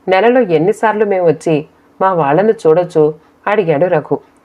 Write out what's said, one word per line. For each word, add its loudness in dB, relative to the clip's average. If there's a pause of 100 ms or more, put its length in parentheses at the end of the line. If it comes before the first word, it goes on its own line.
"నెలలో 2
ఎన్నిసార్లు 0
మేము 0
వచ్చి -2 (340)
మా 0
వాళ్ళను 0
చూడొచ్చు?" 0 (320)
అడిగాడు 0
రఘు. -2 (260)